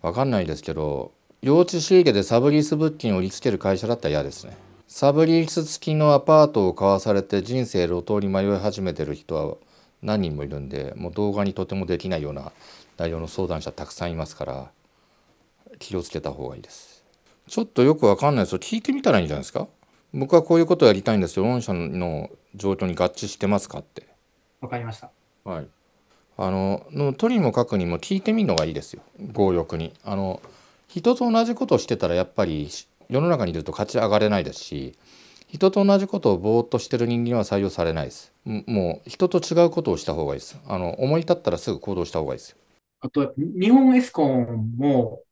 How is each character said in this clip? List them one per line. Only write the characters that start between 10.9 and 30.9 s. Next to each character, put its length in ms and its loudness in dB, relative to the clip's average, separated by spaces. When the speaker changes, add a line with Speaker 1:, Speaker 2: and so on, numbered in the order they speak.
Speaker 1:
も 120 -10
う 40 -12
動 200 -2
画 120 -2
に 100 -4
と 120 -6
て 80 -10
も 120 -4
で 120 -2
き 100 -8
な 100 -2
い 40 -6
よ 80 -8
う 40 -10
な 180 -14
内 140 -4
容 100 -6
の 60 -8
相 220 -6
談 140 -6
者 100 -10
た 120 -12
く 80 -16
さ 120 -10
ん 80 -6
い 20 -8
ま 120 -6
す 100 -18
か 80 -10
ら、 260 -12
気 160 -10
を 60 -4
つ 80 -12
け 100 -8
た 100 -8
方 180 -10
が 80 -12
い 40 -18
い 20 -20
で 80 -20
す。 340 -20
ち 100 -4
ょ 40 -2
っ 40 -4
と 160 2
よ 140 6
く 100 4
わ 100 8
か 140 2
ん 60 2
な 60 2
い 20 2
で 60 -6
す 20 -4
よ。 80 -4
聞 160 -6
い 60 -4
て 100 -2
み 100 -4
た 80 4
ら 80 6
い 40 2
い 20 -2
ん 40 -4
じ 60 -4
ゃ 20 -4
な 40 -6
い 20 -10
で 40 -12
す 60 -16
か？ 140 -6
「僕 200 0
は 80 8
こ 140 2
う 20 6
い 40 6
う 40 2
こ 100 2
と 80 2
を 40 10
や 60 8
り 80 -2
た 120 0
い 40 2
ん 20 2
で 60 0
す 120 -4
よ。 60 2
御 160 0
社 120 -6
の 580 -4
状 180 -2
況 140 -2
に 80 -4
合 120 0
致 200 -6
し 120 -12
て 80 -2
ま 120 2
す 100 -6
か？」 120 -12
っ 20 -20
て。 240 -20
Speaker 2:
わ 80 -12
か 100 -8
り 60 -8
ま 80 -10
し 80 -14
た。 100 -20
Speaker 1:
は 180 -10
い。 40 -14
あ 120 -2
の、 400 -2
の、 240 -2
と 140 0
に 120 2
も 100 2
か 140 0
く 140 -2
に 80 0
も 120 -2
聞 180 -4
い 40 0
て 140 -2
み 80 2
る 60 2
の 80 2
が 100 0
い 60 -6
い 20 -8
で 80 -6
す 100 -16
よ。 100 -20
強 200 4
欲 240 -2
に。 160 -8
あ 100 -6
の、 280 -6
人 280 0